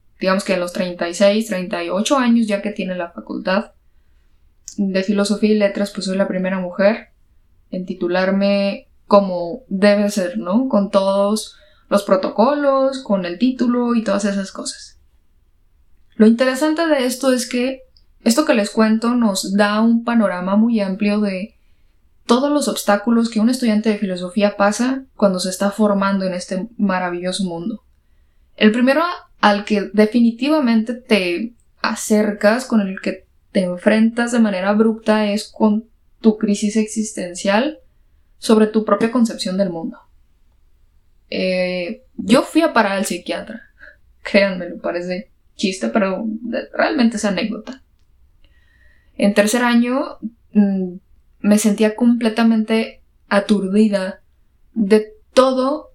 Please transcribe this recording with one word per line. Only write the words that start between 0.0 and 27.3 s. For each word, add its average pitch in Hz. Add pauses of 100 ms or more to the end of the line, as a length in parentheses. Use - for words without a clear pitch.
digamos 190
que 190
en 180
los 175
treinta 180
y 170
seis, 208
treinta 180
y 170
ocho 220
años 233
ya 202
que 208
tiene 185
la 175
facultad - (1040)
de 190
Filosofía 202
y 214
Letras, 202
pues 190
soy 190
la 196
primera 185
mujer 190 (600)
en 185
titularme 196 (180)
como 180
debe 202
ser, 180
¿no? 196
Con 196
todos 202 (340)
los 202
protocolos, 269
con 185
el 175
título 240
y 220
todas 202
esas 196
cosas. - (1160)
Lo 214
interesante 262
de 285
esto 254
es 240
que 254 (400)
esto 240
que 294
les 208
cuento 220
nos 202
da 208
un 233
panorama 190
muy 226
amplio 202
de 202 (720)
todos 254
los 294
obstáculos 226
que 226
un 220
estudiante 226
de 208
filosofía 185
pasa 240 (100)
cuando 185
se 185
está 196
formando 196
en 180
este 185 (100)
maravilloso 185